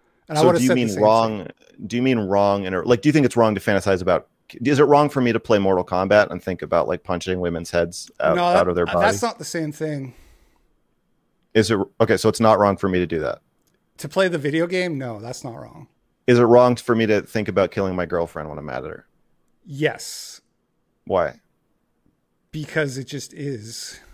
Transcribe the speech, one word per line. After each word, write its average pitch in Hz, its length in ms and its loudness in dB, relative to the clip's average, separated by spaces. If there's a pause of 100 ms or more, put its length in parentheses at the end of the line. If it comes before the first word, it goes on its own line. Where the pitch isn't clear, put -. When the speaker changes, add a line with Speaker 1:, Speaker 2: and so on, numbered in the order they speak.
(280)
Speaker 1:
And 156 100 -6
I 151 40 2
Speaker 2:
So 165 60 6
Speaker 1:
would've 170 120 4
Speaker 2:
do 123 40 0
you 131 40 2
Speaker 1:
said - 60 2
the 123 120 2
Speaker 2:
mean 107 40 -2
Speaker 1:
same 98 140 -2
Speaker 2:
wrong? 110 340 4
Speaker 1:
thing. - 500 -16
Speaker 2:
Do 110 80 -8
you 123 80 0
mean 127 160 2
wrong? 101 480 2
And, 90 180 -4
like, 120 160 2
do 151 80 2
you 139 40 2
think 147 120 4
it's 120 120 0
wrong 110 180 4
to 95 60 -4
fantasize 98 400 0
about? 90 260 0 (360)
Is 135 160 2
it 147 40 6
wrong 143 260 6
for 143 120 -2
me 120 100 2
to 110 80 -2
play 110 180 2
Mortal 95 260 2
Kombat 95 460 2
and 90 120 -10
think 92 200 -6
about, 78 260 0
like, 87 160 -6
punching 92 360 -4
women's 85 320 -6
heads 85 480 -4
out, 80 160 2
Speaker 1:
No, 175 80 0
Speaker 2:
out 175 100 2
Speaker 1:
that, 180 140 2
Speaker 2:
of 175 80 -2
their 147 120 0
Speaker 1:
uh, - 60 -6
Speaker 2:
body? 175 140 2
Speaker 1:
that's 214 160 -2
not 226 160 -6
the 151 60 -14
same 160 260 -8
thing. 147 420 -10 (1400)
Speaker 2:
Is 104 160 2
it 101 80 2 (200)
okay? 107 180 4
So 110 120 2
it's - 100 -2
not 110 200 4
wrong 101 180 2
for 98 120 -4
me 90 100 0
to 87 80 0
do 80 140 -4
that. 67 200 -6 (560)
Speaker 1:
To 147 120 -12
play 190 180 0
the 170 100 -4
video 151 300 -2
game? 180 320 -4
No, 117 200 -10
that's 117 240 -14
not 117 120 -12
wrong. 117 320 -20 (400)
Speaker 2:
Is 123 100 6
it 120 60 6
wrong 123 320 8
for 117 200 -2
me 113 120 0
to 104 160 2
think 107 240 -6
about 95 240 0
killing 95 240 -4
my 90 100 -4
girlfriend 82 440 -6
when 73 100 -14
I'm 73 60 -14
mad 65 200 -10
at 80 60 -12
her? - 160 -20 (580)
Speaker 1:
Yes. - 760 -14 (640)
Speaker 2:
Why? 85 340 -4 (1120)
Speaker 1:
Because 147 480 -8
it 131 60 -12
just - 280 -14
is. 120 640 -12 (140)